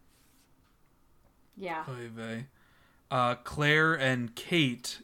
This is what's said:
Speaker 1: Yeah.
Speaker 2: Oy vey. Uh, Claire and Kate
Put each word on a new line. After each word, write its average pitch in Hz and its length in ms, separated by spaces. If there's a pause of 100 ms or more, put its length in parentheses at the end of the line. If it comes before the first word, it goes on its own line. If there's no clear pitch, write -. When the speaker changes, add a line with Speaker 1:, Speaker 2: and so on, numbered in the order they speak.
(1600)
Speaker 1:
Yeah. 170 320
Speaker 2:
Oy 120 240
vey. 113 320 (640)
Uh, 123 260
Claire 151 580
and 127 420
Kate 139 680